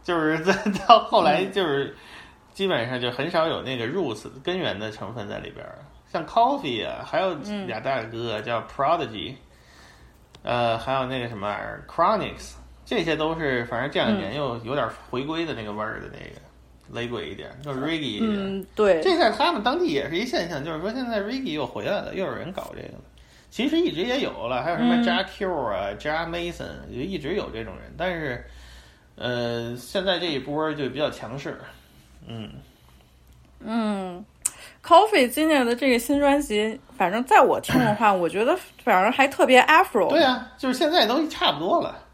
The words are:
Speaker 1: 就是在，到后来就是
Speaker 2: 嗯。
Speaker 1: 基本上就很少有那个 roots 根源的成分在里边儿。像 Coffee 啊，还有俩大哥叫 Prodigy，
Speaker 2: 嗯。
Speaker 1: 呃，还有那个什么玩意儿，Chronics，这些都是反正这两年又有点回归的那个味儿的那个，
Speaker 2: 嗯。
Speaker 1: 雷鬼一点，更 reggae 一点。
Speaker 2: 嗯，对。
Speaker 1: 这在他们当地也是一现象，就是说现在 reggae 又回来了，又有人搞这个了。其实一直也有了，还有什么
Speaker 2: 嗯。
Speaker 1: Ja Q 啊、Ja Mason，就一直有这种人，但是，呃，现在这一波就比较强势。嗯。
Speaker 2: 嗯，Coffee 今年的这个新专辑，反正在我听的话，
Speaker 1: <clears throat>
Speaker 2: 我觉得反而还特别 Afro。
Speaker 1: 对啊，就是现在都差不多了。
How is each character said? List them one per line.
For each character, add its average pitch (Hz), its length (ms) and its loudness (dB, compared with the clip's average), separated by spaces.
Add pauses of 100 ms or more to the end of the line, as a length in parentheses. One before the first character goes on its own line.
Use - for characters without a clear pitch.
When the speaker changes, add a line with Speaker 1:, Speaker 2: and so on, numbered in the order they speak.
Speaker 1:
就 175 160 0
是 160 200 2
在， 185 140 2 (340)
到 233 120 10
后 214 220 2
来 160 240 4
就 196 180 -2
是 139 220 0
Speaker 2:
嗯。 - 80 -12 (600)
Speaker 1:
基 196 140 -2
本 123 220 0
上 127 100 -4
就 120 120 -2
很 143 180 -4
少 165 180 2
有 107 140 -4
那 127 160 -6
个 113 80 -4
roots 139 420 -4 (160)
根 180 140 -4
源 104 220 -4
的 107 100 -6
成 101 240 -12
分 104 160 -10
在 107 80 -8
里 - 140 -12
边 - 120 -16
儿。 - 140 -16 (340)
像 165 140 -4
Coffee 151 640 2
啊， 60 180 -8
还 160 160 -2
有 185 140 -2 (320)
俩 110 120 -6
大 131 220 -2
哥 113 400 -6
叫 110 220 -4
Prodigy， 131 720 -2 (1040)
Speaker 2:
嗯。 120 300 0
Speaker 1:
呃， 113 80 0
还 131 140 -4
有 131 120 0
那 127 140 -6
个 120 80 -6
什 117 100 -10
么 98 100 -6
玩 101 80 -2
意 104 60 -8
儿， 107 260 -10
Chronics， 165 680 0 (300)
这 220 200 -2
些 160 120 0
都 160 220 -2
是 131 280 0
反 117 140 -4
正 139 120 -4
这 185 80 -2
两 113 180 2
年 95 180 -6
又 131 280 -4
有 117 100 -6
点 127 140 0 (240)
回 156 120 -4
归 160 220 -4
的 143 80 -6
那 113 100 -8
个 107 80 -8
味 107 120 -6
儿 110 160 -8
的 - 80 -14
那 - 100 -16
个， 50 220 -16 (500)
Speaker 2:
嗯。 - 60 -16
Speaker 1:
雷 120 120 -6
鬼 98 220 -8
一 98 60 -12
点， - 160 -14 (120)
更 135 160 -6
reggae 160 200 -4
一 - 200 -6
点。 220 120 0
Speaker 2:
嗯， 196 420 -4
对。 185 300 4
Speaker 1:
这 370 140 4
在 247 120 4
他 320 240 2
们 220 80 -2
当 254 160 0
地 349 120 2
也 113 200 0
是 165 80 -2
一 226 80 0
现 220 240 -2
象， 143 160 -6
就 165 80 -6
是 156 80 -6
说 202 100 -4
现 254 160 -6
在 220 140 -2
reggae 247 320 -4
又 147 100 -2
回 110 220 -6
来 185 160 -2
了， - 140 -10
又 185 100 -2
有 127 80 -4
人 107 180 -8
搞 50 240 -10
这 50 60 -12
个 50 120 -14
了。 - 100 -18 (540)
其 247 100 0
实 320 120 2
一 349 120 2
直 - 120 -4
也 247 160 0
有 127 280 -4
了， 123 140 -2
还 156 80 -2
有 170 80 -2
什 233 60 0
么 240 140 4
Speaker 2:
嗯。 240 60 2
Speaker 1:
Ja 190 220 0
Q 190 260 -6
啊、 104 460 -2
Ja 160 320 -4
Mason， 107 640 -8
就 120 80 -6
一 185 160 -6
直 147 160 -4
有 - 160 -4
这 110 140 -8
种 107 180 -12
人， - 160 -18
但 180 160 -2
是， 143 320 -6 (680)
呃， 120 600 -4
现 190 300 -6
在 180 140 0
这 175 80 -4
一 147 100 -4
波 147 380 -2
就 143 140 -4
比 139 100 -8
较 139 100 0
强 123 300 -10
势。 - 180 -10 (680)
嗯。 113 240 -12 (1080)
Speaker 2:
嗯， 208 640 -4 (600)
Coffee 359 420 8
今 302 200 0
年 277 180 6
的 240 100 2
这 269 140 2
个 233 80 6
新 285 220 2
专 285 200 6
辑， 214 400 0 (160)
反 180 160 2
正 233 120 0
在 381 180 10
我 180 180 6
听 254 200 2
的 214 160 4
话， 214 180 4
Speaker 1:
<clears throat> - 0 -
Speaker 2:
我 175 160 2
觉 196 160 0
得 320 100 4 (280)
反 214 120 4
而 196 160 6
还 277 160 4
特 294 160 2
别 254 200 8
Afro。 311 480 6
Speaker 1:
对 320 120 4
啊， 254 360 0
就 262 120 -2
是 254 60 0
现 311 140 2
在 294 160 4
都 302 200 2
差 320 240 0
不 147 60 -2
多 202 240 0
了。 - 160 -6 (160)